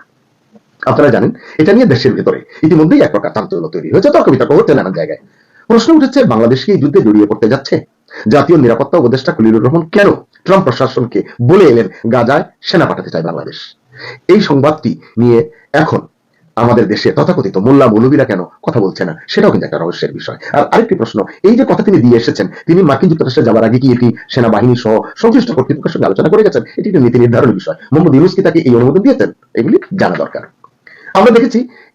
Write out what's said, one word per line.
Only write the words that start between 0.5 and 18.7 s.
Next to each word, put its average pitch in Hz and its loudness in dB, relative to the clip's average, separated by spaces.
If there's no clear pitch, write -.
আপনারা 135 2
জানেন, 101 0
এটা 156 2
নিয়ে 240 4
দেশের 101 0
ভেতরে - -4
ইতিমধ্যেই 160 2
এক - 0
প্রকার - -4
চাঞ্চল্য 196 -6
তৈরি 87 -8
হয়েছে, 233 2
তর্ক 285 2
বিতর্ক 120 0
হচ্ছে 165 2
নানান 95 -4
জায়গায়। 80 -8
প্রশ্ন 226 2
উঠেছে, 269 0
বাংলাদেশ 117 0
কি - -2
এই 190 2
যুদ্ধে 143 0
জড়িয়ে 104 2
পড়তে 107 -2
যাচ্ছে? - -4
জাতীয় 143 2
নিরাপত্তা 117 0
উপদেষ্টা 127 0
খলিলুর 110 2
রহমান 160 0
কেন 202 4
ট্রাম্প 190 0
প্রশাসনকে 120 -4
বলে 190 6
এলেন 113 0
গাজায় 127 0
সেনা 160 -2
পাঠাতে - -8
চায় - -6
বাংলাদেশ? - -12
এই 196 4
সংবাদটি 139 0
নিয়ে 117 4
এখন 139 -2
আমাদের 117 2
দেশে 104 -2
তথাকথিত 139 -2
মোল্লা 135 4
মৌলবীরা 123 2
কেন 95 -4
কথা - -2